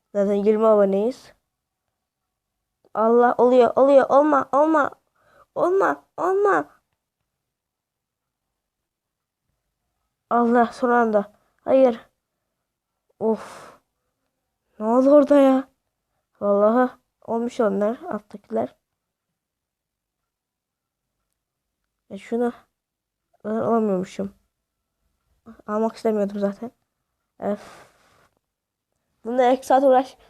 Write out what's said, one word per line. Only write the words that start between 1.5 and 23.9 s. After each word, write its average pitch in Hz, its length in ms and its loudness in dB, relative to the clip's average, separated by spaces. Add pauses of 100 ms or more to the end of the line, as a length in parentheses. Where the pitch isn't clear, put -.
Allah, 233 440 2
oluyor, 247 380 2
oluyor, 269 340 4
olma, 285 420 2
olma. 302 400 0 (640)
Olma, 349 500 -2 (120)
olma. 370 640 -2 (3500)
Allah, 233 440 2
son 247 160 -4
anda. 220 440 0 (300)
Hayır. 254 460 0 (1080)
Of. - 540 -8 (1040)
Ne 214 60 -8
oldu 254 260 2
orada 285 260 6
ya? 269 300 2 (760)
Vallahi 208 500 0 (300)
olmuş 233 380 -8
onlar, 208 420 -2
alttakiler. 226 760 -10 (3250)
E 202 80 -16
şunu 240 360 -6 (920)
ben 208 40 -8
alamıyormuşum. 208 840 -4 (1300)